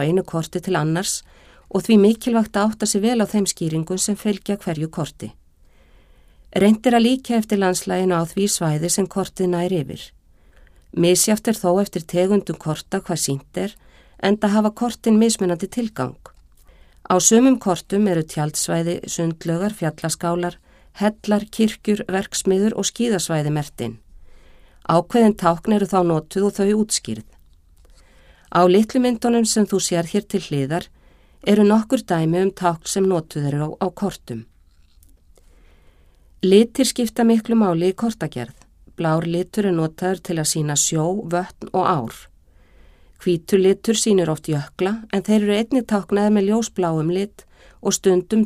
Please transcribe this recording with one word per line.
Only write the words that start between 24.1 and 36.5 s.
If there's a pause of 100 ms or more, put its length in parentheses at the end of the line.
Ákveðin
tákn
eru
þá
notuð
og
þau (160)
útskýrð. (1200)
Á
litlu
myndunum
sem
þú
sér
hér
til
hliðar (560)
eru
nokkur
dæmi
um
tákn
sem
notuð
eru
á, (180)
á
kortum. (2000)
Litir